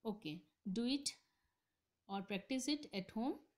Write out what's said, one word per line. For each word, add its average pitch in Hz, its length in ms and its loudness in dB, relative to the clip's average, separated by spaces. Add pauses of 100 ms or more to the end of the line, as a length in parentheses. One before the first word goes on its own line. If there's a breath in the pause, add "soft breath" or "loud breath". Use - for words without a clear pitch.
Okay, 180 360 -2 (300)
do 233 140 4
it 277 320 2 (880)
or 196 140 -2
practice 247 480 0
it 294 240 0
at 190 180 -2
home. 262 300 0 (160)